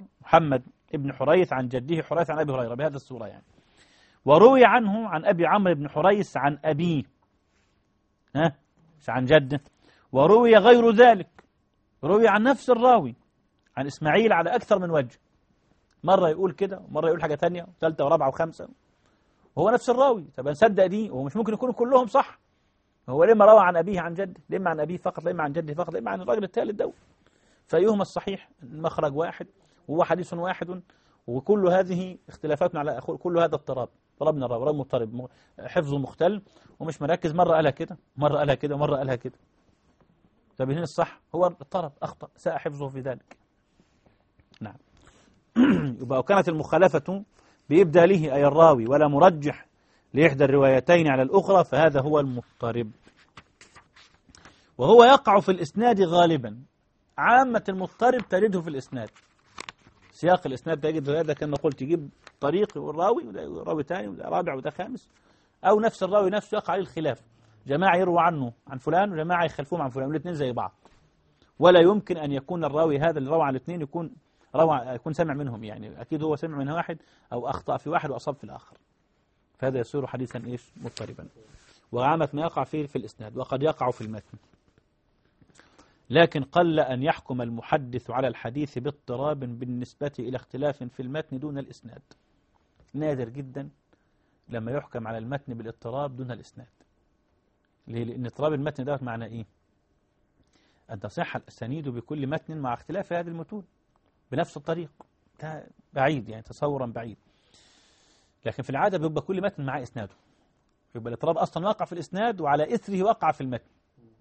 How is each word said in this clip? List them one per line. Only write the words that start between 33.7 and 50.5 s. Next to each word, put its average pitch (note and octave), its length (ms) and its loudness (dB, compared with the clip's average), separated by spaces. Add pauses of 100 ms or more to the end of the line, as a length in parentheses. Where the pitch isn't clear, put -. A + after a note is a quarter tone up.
اضطراب D#3 220 0
من C3+ 80 -4
الراوي، A#2+ 220 -4
راوي D3+ 120 -2
مضطرب، A#2+ 360 -6
م-، B2 140 -12 (320)
حفظه C#3+ 380 -4
مختل E3+ 440 -2 (380)
ومش D3+ 220 -10
مركز، D#3 340 -2
مرة E3+ 200 4
قالها D#3 160 2
كده، E3 260 -10 (200)
مرة D3 200 0
قالها C#3+ 180 2
كده، C#3+ 220 -6
مرة D3 200 0
قالها C3 180 -2
كده. B2 220 -12 (1200)
طب C3+ 140 -4
هنا D#3+ 100 -4
الصح - 400 -6 (140)
هو F3 100 2
اضطرب، E3+ 460 -6 (100)
أخطأ، - 340 -12
ساء E3 220 -6
حفظه C#3+ 320 -8
في C3+ 100 -12
ذلك. B2+ 380 -12 (1200)
نعم. G2+ 140 -14 (800)
<clears throat> E3+ 460 2
يبقى C3 180 -2
وكانت F#3 300 2
المخالفة E3 720 0 (460)
بإبداله، E3 680 6
أي C#3+ 100 4
الراوي، C#3+ 400 6
"ولا C#3+ 220 4
مرجح D3 580 4 (480)
لإحدى D3 300 4
الروايتين C3+ 640 4